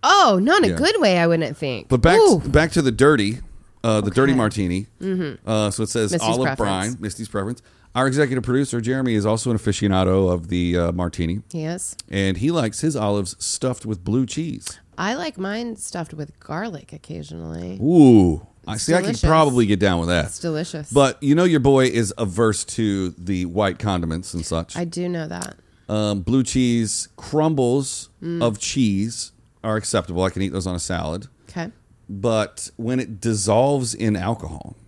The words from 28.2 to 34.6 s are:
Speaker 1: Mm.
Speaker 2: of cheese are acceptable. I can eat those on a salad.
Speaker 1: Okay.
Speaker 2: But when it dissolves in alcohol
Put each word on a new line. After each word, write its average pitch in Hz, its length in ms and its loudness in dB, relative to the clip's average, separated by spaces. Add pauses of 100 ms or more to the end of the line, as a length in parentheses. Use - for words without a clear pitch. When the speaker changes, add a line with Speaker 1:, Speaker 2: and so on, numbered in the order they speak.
Speaker 1:
Mm. 170 200 -6
Speaker 2:
of 113 160 0
cheese 110 720 -2 (340)
are 110 120 -2
acceptable. 90 460 -2
I 95 80 0
can 95 120 -4
eat 95 100 -2
those 92 140 -6
on 90 80 -4
a 90 60 -6
salad. 87 480 -6 (200)
Speaker 1:
Okay. 165 220 -10 (400)
Speaker 2:
But 104 680 -4
when 123 240 -2
it 110 200 -10
dissolves 113 760 0
in 107 220 0
alcohol 90 600 -6 (120)